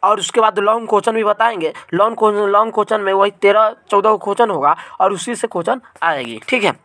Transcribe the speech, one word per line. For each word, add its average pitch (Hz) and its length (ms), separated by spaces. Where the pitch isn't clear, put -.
और 208 160
उसके 202 220
बाद 214 180
लॉन्ग 220 300
क्वेश्चन 220 260
भी 226 100
बताएंगे, 208 480
लॉन्ग 214 240
क्वेश्चन, 208 320
लॉन्ग 208 240
क्वेश्चन 214 260
में 196 120
वही 196 180
तेरह 214 320
चौदह 208 260
क्वेश्चन 208 340
होगा 151 260
और 190 120
उसी 202 220
से 226 120
क्वेश्चन 220 340
आएगी, 127 460
ठीक 240 160
है। 165 80